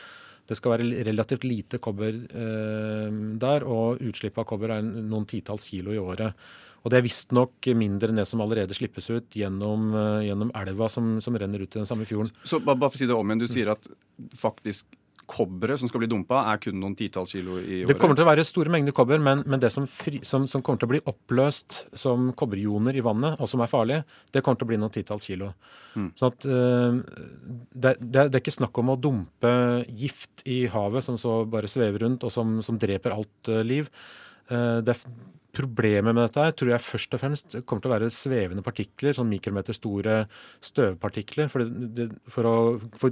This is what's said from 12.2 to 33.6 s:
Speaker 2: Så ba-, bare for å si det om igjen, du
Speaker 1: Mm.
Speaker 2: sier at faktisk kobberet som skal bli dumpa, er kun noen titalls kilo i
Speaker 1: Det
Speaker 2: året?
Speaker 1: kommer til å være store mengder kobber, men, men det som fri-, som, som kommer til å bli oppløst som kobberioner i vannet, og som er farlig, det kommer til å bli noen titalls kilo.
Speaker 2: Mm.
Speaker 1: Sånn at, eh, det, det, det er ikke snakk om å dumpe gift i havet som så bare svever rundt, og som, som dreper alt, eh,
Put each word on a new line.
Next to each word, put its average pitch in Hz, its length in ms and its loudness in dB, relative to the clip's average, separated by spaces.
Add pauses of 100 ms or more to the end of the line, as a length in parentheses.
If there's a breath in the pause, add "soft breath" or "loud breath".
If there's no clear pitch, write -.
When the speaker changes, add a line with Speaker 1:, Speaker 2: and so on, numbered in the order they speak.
Speaker 2:
Så - 180 0
ba-, 139 160 4
bare 135 120 2
for - 60 -12
å - 20 -12
si 131 80 0
det 120 100 2
om 104 100 0
igjen, 110 140 0
du 120 60 0
Speaker 1:
Mm. 120 100 -4
Speaker 2:
sier 107 160 0
at - 160 -8 (480)
faktisk - 480 -6 (420)
kobberet 101 540 -2
som 123 80 -2
skal 120 100 -4
bli 113 80 0
dumpa, 113 380 0 (100)
er 104 40 -2
kun 98 200 -6
noen 98 180 -4
titalls 92 360 -6
kilo 92 260 -6
i 92 240 -4
Speaker 1:
Det 90 60 -2
Speaker 2:
året? 139 100 6
Speaker 1:
kommer 160 160 8
til 151 100 6
å 170 60 8
være 151 160 6
store 160 240 0
mengder 143 220 2
kobber, 135 280 6
men, 139 240 4
men 139 140 0
det 120 140 4
som 139 120 -2
fri-, 143 400 -6
som, 135 220 2
som 131 160 -2
kommer 131 160 0
til - 80 0
å 117 60 0
bli 147 80 2
oppløst - 840 0 (120)
som 127 340 2
kobberioner 107 600 0
i 135 80 -2
vannet, 120 380 2
og 131 80 -2
som 127 120 0
er 117 60 2
farlig, 131 380 0 (260 loud breath)
det 139 140 2
kommer 127 160 4
til 120 60 -4
å 113 40 -2
bli 113 60 0
noen 107 180 -2
titalls 104 320 -6
kilo. 95 260 -8 (440 loud breath)
Speaker 2:
Mm. 98 180 -4
Speaker 1:
Sånn 127 160 2
at, - 160 -10
eh, 123 800 2 (480)
det, 131 240 4
det, 131 320 4
det 127 80 0
er - 60 -2
ikke - 160 -2
snakk 127 180 -2
om 123 160 4
å 127 60 -2
dumpe 123 920 2
gift - 540 -10
i 127 220 0
havet 107 340 0
som 123 160 -4
så 113 320 0
bare 107 160 -2
svever 104 400 0
rundt, 123 160 0
og 120 80 -4
som, 113 320 0
som 113 160 -2
dreper 98 320 0
alt, 107 380 -8
eh, 110 160 2